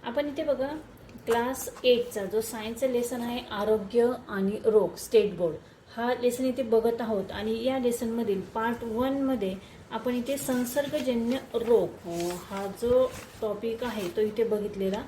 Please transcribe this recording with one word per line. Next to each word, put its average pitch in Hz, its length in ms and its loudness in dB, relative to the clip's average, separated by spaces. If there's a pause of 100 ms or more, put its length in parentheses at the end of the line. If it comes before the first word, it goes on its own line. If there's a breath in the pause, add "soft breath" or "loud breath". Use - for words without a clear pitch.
आपण 277 220 -2
इथे 294 180 -4
बघा 269 220 0 (600)
क्लास 240 420 0 (160)
एटचा 240 400 4
जो 202 160 0
सायन्सचा 226 460 -4
लेसन 240 340 0
आहे 240 200 -4 (100)
आरोग्य 214 640 2 (160)
आणि 202 360 0
रोग 208 300 4
स्टेट 202 420 2
बोर्ड 160 200 -2 (400 loud breath)
हा 240 260 0
लेसन 247 220 2
इथे 262 180 0
बघत 233 380 4
आहोत 214 320 -2
आणि 220 320 -2
या 262 140 0
लेसनमधील 233 600 0
पार्ट 233 440 -2
वनमध्ये 254 680 0 (360 loud breath)
आपण 247 240 -2
इथे 247 220 -2
संसर्गजन्य 254 1000 0 (180)
रोग, 220 340 4 (160)
अ, 170 280 -4
हा 196 340 -6 (160)
जो 254 300 4 (300)
टॉपिक 226 420 -4
आहे 214 320 -4
तो 214 40 0
इथे 214 240 2
बघितलेला 202 640 0